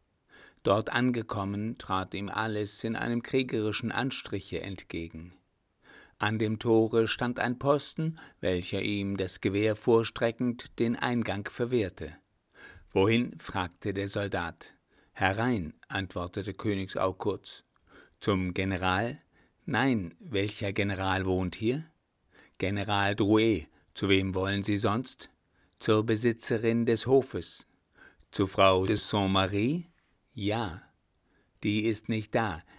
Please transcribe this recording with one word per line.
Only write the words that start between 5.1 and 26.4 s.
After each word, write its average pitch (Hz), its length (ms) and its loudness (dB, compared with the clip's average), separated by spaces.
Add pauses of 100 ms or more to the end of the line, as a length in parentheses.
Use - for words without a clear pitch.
An 107 200 0
dem 110 220 0
Tore 113 480 4
stand 123 320 -2
ein 120 180 -2
Posten, 160 640 0 (180)
welcher 95 420 -2
ihm 101 360 -2
das 95 240 -4
Gewehr 107 340 2
vorstreckend 117 1040 0
den 117 160 2
Eingang 110 540 -2
verwehrte. 110 680 -2 (760)
„Wohin?“, 113 480 4
fragte 95 520 -6
der 98 140 -4
Soldat. 98 680 -4 (460)
„Herein“, 98 540 0 (160)
antwortete 92 640 -6
Königsau 95 600 -4
kurz. - 500 -6 (560)
„Zum 92 320 0
General?“ 95 640 -2 (460)
„Nein, 110 560 0
welcher 104 540 -4
General 95 500 0
wohnt 92 300 0
hier?“ 131 320 -2 (720)
„General 101 580 0
Drouet. 107 500 4 (280)
Zu 98 160 2
wem 95 240 4
wollen 98 280 0
Sie 104 140 0
sonst?“ 110 540 -2 (480)
„Zur 110 260 4
Besitzerin 117 800 2